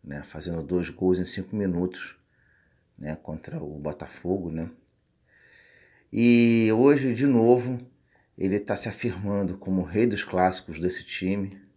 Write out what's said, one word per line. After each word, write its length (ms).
né, 200
fazendo 400
dois 260
gols 300
em 60
cinco 300
minutos, 600
né, 200
contra 460
o 160
Botafogo, 720
né? 200
E 640
hoje, 400
de 140
novo, 600
ele 220
tá 160
se 140
afirmando 720
como 240
o 20
rei 220
dos 180
clássicos 560
desse 240
time 560